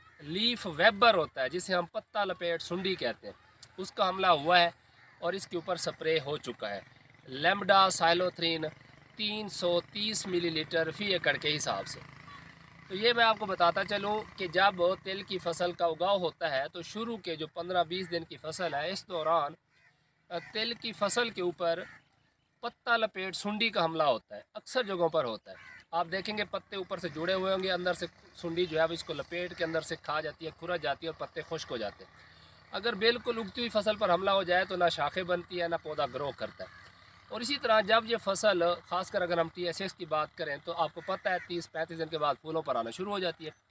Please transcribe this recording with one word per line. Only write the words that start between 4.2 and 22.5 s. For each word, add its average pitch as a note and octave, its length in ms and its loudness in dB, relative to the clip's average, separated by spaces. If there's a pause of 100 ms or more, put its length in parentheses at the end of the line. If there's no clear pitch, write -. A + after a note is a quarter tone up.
हुआ D#3+ 280 6
है E3+ 160 6 (480)
और F3 120 0
इसके F#3 220 -8
ऊपर E3+ 200 -4
स्प्रे D#3+ 420 0
हो D3 200 -2
चुका A2+ 300 -8
है। G2+ 140 -8 (460)
लेमडा F#3+ 640 4
साइलोथ्रीन E3+ 760 2 (480)
तीन G#3+ 320 -4
सौ F3 320 0
तीस G#3+ 460 -4
मिलीलीटर E3 680 0
फी G#3 120 -6
एकड़ D#3+ 320 2
के D3+ 120 -4
हिसाब B2+ 360 -2
से। - 360 -14 (680)
तो F#3+ 80 -8
ये A3+ 160 4
मैं A#3 120 6
आपको A3 220 4
बताता F3+ 380 4
चलूँ G#3 400 -2 (140)
कि F#3 100 -4
जब F#3 560 4
तिल F#3+ 180 -6
की F#3 160 -6
फसल F3 340 -2
का F3 140 0
उगाव E3+ 320 2
होता E3 300 -2
है, C#3 200 0
तो E3+ 140 -8
शुरू A3+ 340 -6
के F3 200 -6
जो D#3 100 -6
पन्द्रह F3 380 0
बीस F3+ 240 -4
दिन E3+ 160 -4
की D3+ 120 -14
फसल D#3 380 -4
है, D#3 180 -2
इस - 160 -8
दौरान, D#3+ 480 0 (760)
अ, F3 80 -6
तिल A3 360 -4
की A3+ 180 -8
फसल A3+ 380 0
के G3+ 120 -6
ऊपर F3 440 0 (760)